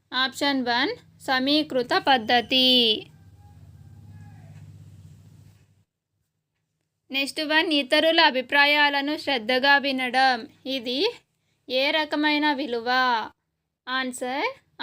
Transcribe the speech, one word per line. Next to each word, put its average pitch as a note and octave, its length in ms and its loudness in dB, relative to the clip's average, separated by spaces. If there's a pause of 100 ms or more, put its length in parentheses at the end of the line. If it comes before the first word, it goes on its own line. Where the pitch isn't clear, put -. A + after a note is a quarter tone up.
(240)
ఆప్షన్ C4+ 440 -2
వన్, C4 240 0 (340)
సమీకృత C4+ 680 0 (160)
పద్ధతి. B3 600 2 (4000)
నెక్స్ట్ C#4 400 -6
వన్, D#4+ 180 0 (120)
ఇతరుల D#4 400 2 (100)
అభిప్రాయాలను C#4+ 920 0
శ్రద్ధగా B3+ 520 2 (100)
వినడం. C4 540 0 (380)
ఇది B3 240 -6 (680)
ఏ C4 160 -2 (140)
రకమైన D4+ 480 0 (140)
విలువ? A#3 280 -6 (1000)
ఆన్సర్ B3+ 640 -6 (340)